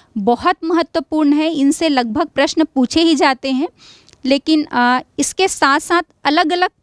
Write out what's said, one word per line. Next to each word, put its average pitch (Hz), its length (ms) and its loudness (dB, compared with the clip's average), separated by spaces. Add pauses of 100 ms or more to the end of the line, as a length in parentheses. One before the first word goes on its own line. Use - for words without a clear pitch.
(180)
बहुत 240 460 0
महत्वपूर्ण 320 720 0
हैं, 311 180 0
इनसे 302 380 0
लगभग 262 380 -2
प्रश्न 285 360 0
पूछे 269 380 0
ही 330 140 4
जाते 269 360 0
हैं, 269 160 -2 (580)
लेकिन, 294 400 0
आ, 247 340 0 (200)
इसके - 280 -2
साथ-साथ 302 560 0 (200)
अलग-अलग 349 460 0 (140)